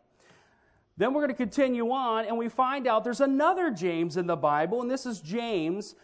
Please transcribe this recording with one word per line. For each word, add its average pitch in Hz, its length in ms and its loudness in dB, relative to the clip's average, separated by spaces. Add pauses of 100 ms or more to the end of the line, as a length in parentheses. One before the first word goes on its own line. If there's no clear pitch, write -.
(960)
Then 226 180 0
we're 294 80 0
gonna 262 120 0
continue 247 580 0
on, 233 340 0
and 233 120 -4
we 233 100 -2
find 254 400 0
out 220 160 4
there's 240 160 -2
another 302 500 2
James 170 460 -2
in 175 120 -2
the 170 100 0
Bible, 156 440 2
and 240 80 -4
this 262 160 -4
is 220 140 -8
James, 190 840 -4